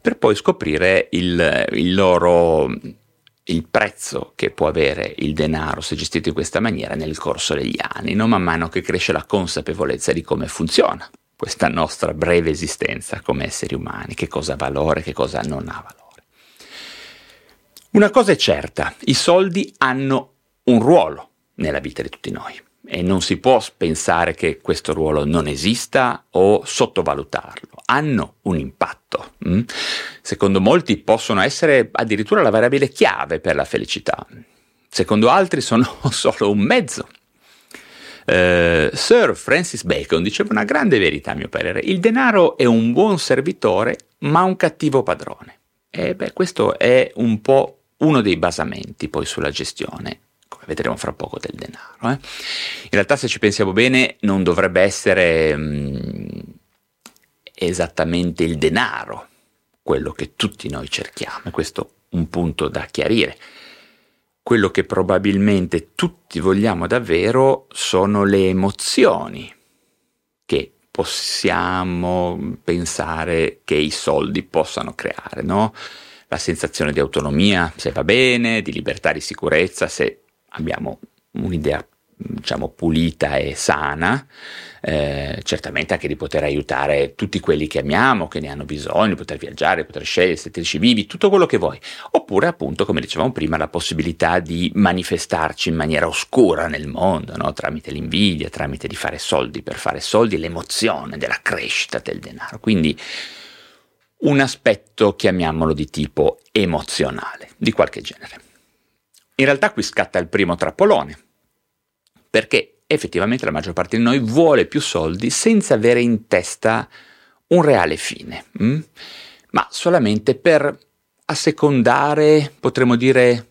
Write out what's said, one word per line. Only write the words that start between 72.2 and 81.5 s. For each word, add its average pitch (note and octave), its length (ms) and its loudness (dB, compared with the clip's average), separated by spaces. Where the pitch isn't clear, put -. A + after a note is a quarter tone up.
pensare E2 1000 -2
che - 120 -2
i D2+ 140 2
soldi D2+ 540 -2
possano - 500 -4
creare, - 480 -10
no? G#2 320 0
La - 100 -4
sensazione D#2 540 -4
di D2 80 0
autonomia, D#2 760 0
se - 160 -4
va - 120 -4
bene, A#2+ 580 2
di D#2+ 100 -6
libertà, - 400 -2
di D2+ 100 -4
sicurezza, E2 640 0
se - 340 -4
abbiamo - 500 -6
un'idea, D2 520 -4